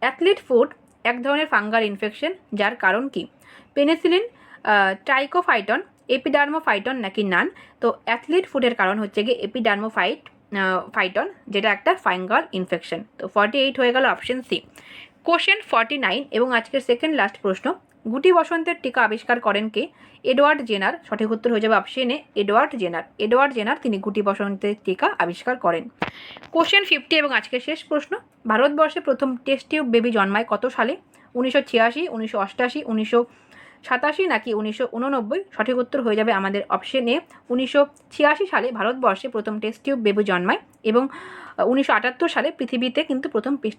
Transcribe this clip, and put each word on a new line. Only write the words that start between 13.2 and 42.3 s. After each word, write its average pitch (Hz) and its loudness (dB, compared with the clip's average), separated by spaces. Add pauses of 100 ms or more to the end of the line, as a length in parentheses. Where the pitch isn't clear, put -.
ফর্টি 214 2
এইট 269 0
হয়ে 247 2
গেল 262 2
অপশন 247 -2
সি। - -4 (640)
কোশ্চেন 339 2
ফর্টি 240 0
নাইন 247 -2
এবং 247 0
আজকের 240 0
সেকেন্ড 277 0
লাস্ট 202 -2
প্রশ্ন, 208 -2 (340)
গুটি 277 4
বসন্তের 330 2
টিকা 254 0
আবিষ্কার 226 0
করেন 208 0
কে? 220 -4 (340)
এডওয়ার্ড 285 4
জেনার। 214 0 (160)
সঠিক 214 -2
উত্তর 220 -2
হয়ে 220 2
যাবে 220 2
অপশন 240 0
এ 294 -4 (120)
এডওয়ার্ড 220 2
জেনার। 170 -4 (160)
এডওয়ার্ড 254 2
জেনার 233 -2
তিনি 214 -2
গুটি 202 -2
বসন্তের 202 -2 (100)
টিকা 285 0
আবিষ্কার 175 -2
করেন। 175 -2 (640)
কোশ্চেন 330 4
ফিফটি 320 0
এবং 294 2
আজকের 240 -2
শেষ 302 -6
প্রশ্ন, 302 -4 (300)
ভারতবর্ষে 294 2
প্রথম 262 0
টেস্ট 269 -4
টিউব 302 -2
বেবি 233 2
জন্মায় 208 2
কত 208 -2
সালে? 254 -2 (380)
উনিশশো 254 0
ছিয়াশি, 240 0
উনিশশো 220 -6
অষ্টাশি, 247 -2
উনিশশো 226 0 (560)
সাতাশি 302 0
নাকি 240 0
উনিশশো 214 -4
ঊননব্বই? 262 -4
সঠিক 247 -2
উত্তর 254 -2
হয়ে 226 0
যাবে 220 2
আমাদের 196 -2
অপশন 233 0
এ 277 2 (300)
উনিশশো 262 2 (240)
ছিয়াশি 302 2
সালে 247 -2
ভারতবর্ষে 226 0
প্রথম 214 -4
টেস্ট 214 -6
টিউব 277 -2
বেবি 208 2
জন্মায় 196 0 (240)
এবং, 240 2 (500)
আহ, 185 2
উনিশশো 269 2
আটাত্তর 247 2
সালে 285 0